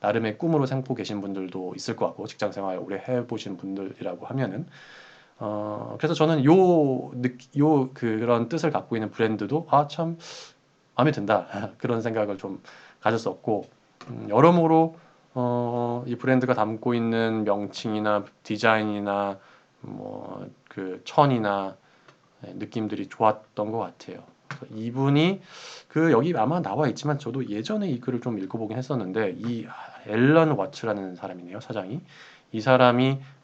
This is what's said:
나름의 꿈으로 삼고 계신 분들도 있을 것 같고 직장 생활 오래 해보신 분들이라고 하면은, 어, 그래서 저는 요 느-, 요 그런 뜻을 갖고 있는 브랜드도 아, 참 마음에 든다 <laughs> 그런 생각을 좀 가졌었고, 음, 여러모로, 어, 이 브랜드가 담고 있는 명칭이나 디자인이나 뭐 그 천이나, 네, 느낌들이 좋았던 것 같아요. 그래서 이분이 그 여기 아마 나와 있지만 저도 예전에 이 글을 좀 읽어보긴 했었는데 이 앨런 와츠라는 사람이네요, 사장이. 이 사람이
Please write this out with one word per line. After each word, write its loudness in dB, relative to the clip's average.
나름의 0
꿈으로 2
삼고 -4
계신 -6
분들도 -8
있을 -6
것 0
같고 -8
직장 -4
생활 -6
오래 -8
해보신 -4
분들이라고 -8
하면은, -4
어, -6
그래서 -2
저는 2
요 6
느-, -2
요 4
그런 0
뜻을 -2
갖고 -2
있는 -4
브랜드도 0
아, 4
참 -4
마음에 4
든다 -2
<laughs> -20
그런 -2
생각을 -2
좀 -10
가졌었고, -2
음, -10
여러모로, 6
어, -2
이 -4
브랜드가 2
담고 0
있는 0
명칭이나 -2
디자인이나 0
뭐 -12
그 -10
천이나, 2
네, -14
느낌들이 -6
좋았던 0
것 -4
같아요. -12
그래서 -14
이분이 2
그 4
여기 4
아마 2
나와 0
있지만 -2
저도 -6
예전에 -4
이 -4
글을 -4
좀 -4
읽어보긴 -6
했었는데 -4
이 -6
앨런 6
와츠라는 -4
사람이네요, -12
사장이. -8
이 -4
사람이 6